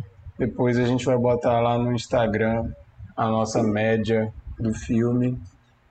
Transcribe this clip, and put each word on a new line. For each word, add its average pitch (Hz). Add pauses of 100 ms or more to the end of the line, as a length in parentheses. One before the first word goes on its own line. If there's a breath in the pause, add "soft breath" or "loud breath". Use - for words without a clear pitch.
(380)
depois 123
a 123
gente 123
vai 131
botar 120
lá 120
no 120
Instagram 113 (440)
a 120
nossa 110
média 110 (260)
do 110
filme 123 (500)